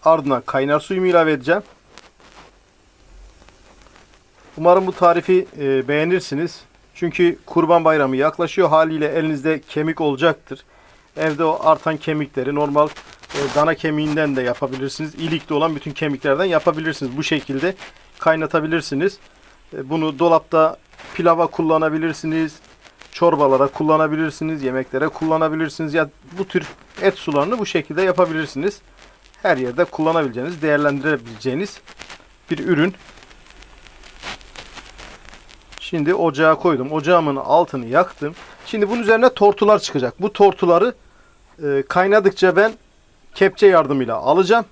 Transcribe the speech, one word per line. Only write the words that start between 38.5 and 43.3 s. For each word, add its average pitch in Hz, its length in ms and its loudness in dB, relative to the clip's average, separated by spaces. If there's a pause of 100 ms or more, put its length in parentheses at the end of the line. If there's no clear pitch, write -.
Şimdi 208 240 -2
bunun 233 120 -4
üzerine 226 320 4
tortular 208 460 4
çıkacak. - 420 -6
Bu 208 120 -4
tortuları, 196 600 4 (680)
e, 139 260 0
kaynadıkça 190 680 2
ben 220 180 4 (600)